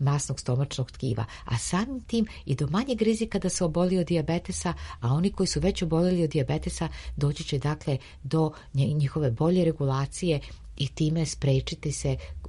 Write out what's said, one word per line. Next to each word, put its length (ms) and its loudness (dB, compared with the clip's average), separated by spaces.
i 40 0
masnog 360 0
stomačnog 500 0
tkiva, 340 -2
a 140 -2
samim 420 -2
tim 260 0
i 100 0
do 120 0
manjeg 360 0
rizika 360 2
da 100 0
se 160 0
oboli 340 4
od 80 2
dijabetesa, 680 0
a 140 2
oni 180 2
koji 140 2
su 140 0
već 220 2
oboleli 420 4
od 60 2
dijabetesa 580 0
doći 280 0
će, 140 -2
dakle, 400 -2
do 300 2
nje-, 200 2
njihove 360 2
bolje 340 4
regulacije 760 0
i 120 -2
time 380 0
sprečiti 640 0
se 240 -2